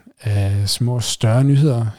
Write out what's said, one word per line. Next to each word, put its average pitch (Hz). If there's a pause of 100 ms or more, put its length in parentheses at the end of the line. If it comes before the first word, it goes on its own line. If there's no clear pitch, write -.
(220)
Af 101
små 120
og 117
større 120
nyheder 139 (140)